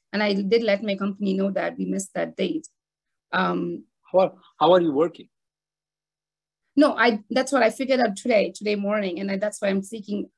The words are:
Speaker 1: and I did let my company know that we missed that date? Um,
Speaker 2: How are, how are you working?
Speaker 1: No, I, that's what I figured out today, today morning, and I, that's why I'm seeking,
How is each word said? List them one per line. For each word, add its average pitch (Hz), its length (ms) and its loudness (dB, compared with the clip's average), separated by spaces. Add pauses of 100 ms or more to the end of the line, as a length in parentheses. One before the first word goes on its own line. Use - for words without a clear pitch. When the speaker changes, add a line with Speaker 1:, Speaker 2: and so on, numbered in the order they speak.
(120)
Speaker 1:
and 208 100 0
I 208 120 0
did 202 280 0
let 202 220 0
my 202 100 -2
company 196 400 -2
know 196 160 0
that 175 260 -4
we 190 100 -4
missed 190 280 -6
that 170 220 -6
date? 311 320 -4 (640)
Um, 175 540 -4 (260)
Speaker 2:
How 180 80 6
are, 185 120 2 (280)
how 160 140 6
are 185 60 6
you 165 120 0
working? 160 360 -2 (1500)
Speaker 1:
No, 277 200 4
I, 233 320 0
that's 254 220 -2
what 254 140 4
I 220 60 4
figured 262 280 -2
out 220 160 0
today, 196 400 0
today 208 220 -4
morning, 202 420 -2
and 196 140 -4
I, 196 40 -2
that's 208 240 -4
why 202 60 -2
I'm 196 160 0
seeking, 208 560 -8